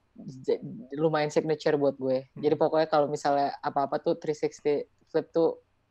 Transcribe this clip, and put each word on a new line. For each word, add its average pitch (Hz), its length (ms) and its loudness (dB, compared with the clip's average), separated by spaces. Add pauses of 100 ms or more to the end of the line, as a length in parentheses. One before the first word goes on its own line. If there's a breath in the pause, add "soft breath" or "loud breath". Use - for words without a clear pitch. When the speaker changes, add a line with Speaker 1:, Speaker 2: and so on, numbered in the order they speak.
(160)
Speaker 1:
j-, - 460 -4 (320)
lumayan 151 360 0
signature 156 460 0
buat 139 200 2
gue. 131 400 -2
Jadi 147 180 2
Speaker 2:
Hmm. - 80 0
Speaker 1:
pokoknya 156 260 2
kalau 147 200 4
misalnya 143 520 0
apa-apa 143 400 -2
tuh 170 160 0
three 160 180 -6
sixty 147 480 -2 (240)
flip - 240 -4
tuh 165 300 2 (320)